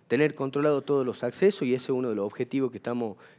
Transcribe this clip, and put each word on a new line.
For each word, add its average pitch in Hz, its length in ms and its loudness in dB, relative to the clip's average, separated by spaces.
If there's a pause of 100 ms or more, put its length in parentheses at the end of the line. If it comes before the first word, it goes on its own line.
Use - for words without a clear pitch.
tener 143 260 2
controlado 143 480 0
todos 139 240 0
los 117 180 -4
accesos, 185 380 2
y 123 100 2
ese 127 120 0
es - 60 -6
uno 127 200 0
de 107 60 -2
los 101 100 -2
objetivos 127 440 -2
que 117 60 -14
estamos, 120 400 -4 (220)